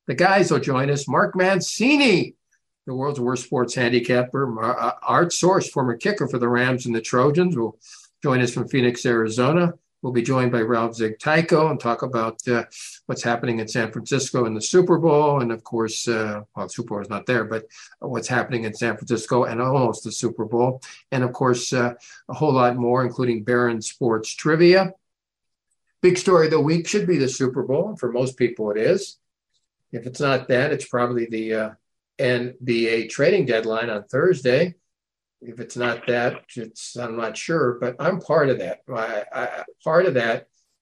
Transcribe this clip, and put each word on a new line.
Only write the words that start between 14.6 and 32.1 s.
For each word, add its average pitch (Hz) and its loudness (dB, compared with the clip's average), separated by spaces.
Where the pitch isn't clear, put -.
Super 175 4
Bowl. 147 4
And, 117 -2
of 110 -8
course, 113 -4
uh, 107 -2
well, 101 -8
the 92 -12
Super 113 -8
Bowl 101 -6
is 95 -12
not 101 -8
there, 120 2
but 110 -6
what's 120 -6
happening 117 -2
in 107 -6
San 113 -4
Francisco 123 -2
and 117 -4
almost 127 0
the 110 -8
Super 113 -4
Bowl. 123 0
And, 127 0
of 123 -2
course, 123 0
uh, 123 0
a 131 -10
whole 151 0
lot 127 4
more, 123 2
including 120 -2
Barron 120 2
Sports 110 -4
Trivia. 175 4
Big 180 6
story 170 4
of 147 0
the 156 4
week 165 2
should 202 0
be 170 2
the 127 2
Super 135 -2
Bowl. 143 0
And 196 -12
for 117 -4
most 127 -2
people, 110 0
it 107 -2
is. 165 0
If 127 -8
it's 127 -12
not 135 2
that, 135 2
it's 135 -4
probably 120 0
the, 110 -4
uh, 110 -2